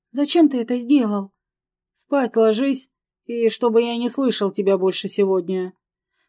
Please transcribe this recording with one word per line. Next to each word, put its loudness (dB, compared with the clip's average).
Зачем 2
ты -2
это -2
сделал?» 0
«Спать -2
ложись, 0
и 0
чтобы 2
я -2
не -2
слышал -2
тебя 0
больше -2
сегодня». -2